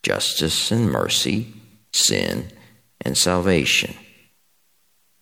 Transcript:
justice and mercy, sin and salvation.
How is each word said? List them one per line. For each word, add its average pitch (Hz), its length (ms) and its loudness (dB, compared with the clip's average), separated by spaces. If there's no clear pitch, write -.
justice - 680 -2
and 113 200 2
mercy, 69 600 -2
sin 50 600 0
and 67 160 -2
salvation. 90 800 2